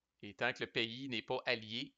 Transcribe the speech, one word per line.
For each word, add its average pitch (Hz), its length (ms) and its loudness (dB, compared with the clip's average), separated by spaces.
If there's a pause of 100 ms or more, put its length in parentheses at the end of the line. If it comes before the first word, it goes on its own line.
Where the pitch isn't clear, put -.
(240)
Et 104 100 -10
tant 127 180 2
que 123 140 -2
le - 40 -10
pays 120 380 0
n'est 117 140 0
pas 127 240 0
allié, 120 520 0